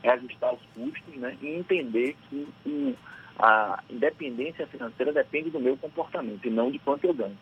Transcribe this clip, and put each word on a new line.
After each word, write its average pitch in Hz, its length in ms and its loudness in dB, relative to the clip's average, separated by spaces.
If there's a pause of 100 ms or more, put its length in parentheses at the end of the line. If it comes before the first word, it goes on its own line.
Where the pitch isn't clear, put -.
é 120 60 8
ajustar 123 440 2
os 123 60 -8 (140)
custos, - 420 -8
né, 123 260 -8
e 147 60 -8
entender 147 680 0 (140)
que 143 160 -6 (180)
o, 143 300 0 (440)
a 110 520 6
independência 143 760 -2
financeira 147 460 -4
depende 151 380 0
do 151 100 -4
meu 131 160 4
comportamento 143 720 -6
e 113 40 0
não 117 200 2
de 143 80 -6
quanto 143 260 0
eu 175 100 4
ganho. 101 280 -4